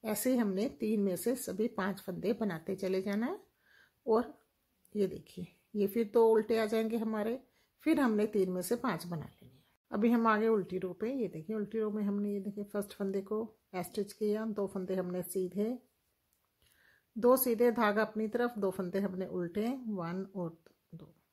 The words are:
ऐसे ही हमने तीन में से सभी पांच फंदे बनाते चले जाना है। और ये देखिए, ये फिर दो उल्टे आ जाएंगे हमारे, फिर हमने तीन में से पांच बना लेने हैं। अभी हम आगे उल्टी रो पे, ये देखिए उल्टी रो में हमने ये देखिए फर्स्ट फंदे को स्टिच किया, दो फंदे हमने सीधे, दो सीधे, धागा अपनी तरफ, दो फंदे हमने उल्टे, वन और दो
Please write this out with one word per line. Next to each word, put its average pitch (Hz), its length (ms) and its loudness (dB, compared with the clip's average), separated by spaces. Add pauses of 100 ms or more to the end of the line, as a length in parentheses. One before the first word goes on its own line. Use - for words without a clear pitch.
ऐसे 220 280 0
ही 262 60 4
हमने 208 320 2
तीन 214 320 0
में 190 140 2
से 233 200 0
सभी 214 320 -2
पांच 196 340 -2
फंदे 180 320 -2
बनाते 190 420 -4
चले 190 260 0
जाना 208 240 -2
है। 381 140 -4 (640)
और - 280 2 (640)
ये 202 120 2
देखिए, - 400 -10 (280)
ये 202 120 2
फिर 226 260 0
दो 226 140 8
उल्टे 220 320 4
आ 220 60 2
जाएंगे 220 320 0
हमारे, 220 420 -2 (440)
फिर 320 160 4
हमने 214 260 4
तीन 190 260 2
में 180 100 -2
से 202 140 0
पांच 185 300 -4
बना 170 200 -6
लेने - 220 -20
हैं। - 180 -20 (260)
अभी 226 200 4
हम 226 160 4
आगे 220 200 4
उल्टी 190 300 2
रो 180 160 -4
पे, 220 200 -4
ये 247 140 -2
देखिए 160 280 -8
उल्टी 214 240 -4
रो 214 120 -2
में 214 120 -2
हमने 202 300 -2
ये 202 60 -4
देखिए 202 240 -8
फर्स्ट 202 300 -6
फंदे 196 280 -4
को 214 380 -6 (160)
स्टिच 196 380 -6
किया, 214 320 0
दो 202 220 -2
फंदे 190 280 -4
हमने 180 280 -2
सीधे, 185 440 -2 (1500)
दो 240 220 6
सीधे, 240 340 4
धागा 214 300 2
अपनी 214 260 -2
तरफ, 240 300 -2
दो 196 140 0
फंदे 185 280 -2
हमने 185 280 -2
उल्टे, 180 400 -4 (200)
वन 185 380 -4 (100)
और 170 280 -6 (300)
दो 156 200 -18 (200)